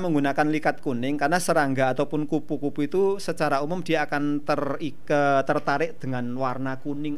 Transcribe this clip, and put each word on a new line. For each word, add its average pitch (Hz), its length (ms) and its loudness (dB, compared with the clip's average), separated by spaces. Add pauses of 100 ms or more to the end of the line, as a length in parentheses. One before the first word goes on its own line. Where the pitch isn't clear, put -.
menggunakan 151 480 2
likat 151 320 0
kuning 131 320 -2
karena 147 240 2
serangga 139 560 2
ataupun 151 320 0
kupu-kupu 147 640 -2
itu 185 120 2 (200)
secara 147 400 0
umum 165 160 -2
dia 160 320 0
akan 147 320 0
terike-, 143 1040 0
tertarik 147 560 0
dengan 127 320 -2
warna 131 480 -4
kuning 147 360 -4